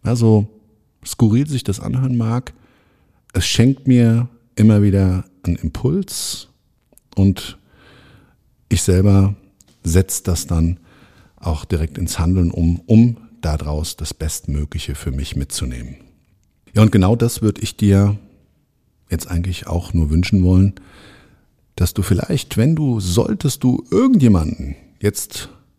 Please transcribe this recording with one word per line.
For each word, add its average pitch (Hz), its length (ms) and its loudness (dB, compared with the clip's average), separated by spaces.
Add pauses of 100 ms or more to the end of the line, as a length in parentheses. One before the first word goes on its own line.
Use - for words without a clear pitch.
Ja, 120 140 -2
so 110 320 4 (560)
skurril 117 420 0
sich 139 160 -6
das 101 160 -4
anhören 127 380 -4
mag, 117 380 -4 (800)
es 92 120 -2
schenkt 131 400 2
mir 120 420 4 (260)
immer 107 260 6
wieder 95 440 2 (180)
einen 87 140 -2
Impuls - 920 -6 (680)
und - 420 0 (1120)
ich 98 120 0
selber 98 520 4 (500)
setz 87 380 0
das 87 240 -4
dann 85 340 0 (560)
auch 78 300 -6
direkt 80 320 -4
ins 85 200 -6
Handeln 87 320 2
um, 85 360 0
um 117 320 4 (240)
daraus 76 540 -6
das - 180 -10
Bestmögliche 73 800 -6
für - 160 -8
mich 67 260 -6
mitzunehmen. 64 600 -8 (760)
Ja, 107 80 4
und 107 100 4
genau 101 240 4
das 117 240 -2
würd 107 180 -2
ich - 200 -8
dir 101 400 4 (880)
jetzt - 220 -8
eigentlich 87 360 -6
auch 85 280 -6
nur 80 160 0
wünschen 90 320 2
wollen, 92 320 4 (1000)
dass - 200 -2
du 104 80 -4
vielleicht, - 560 -2
wenn 147 180 2
du, 131 240 -2
solltest 117 640 -2
du 127 260 0
irgendjemanden 104 840 2 (240)
jetzt - 480 -6 (300)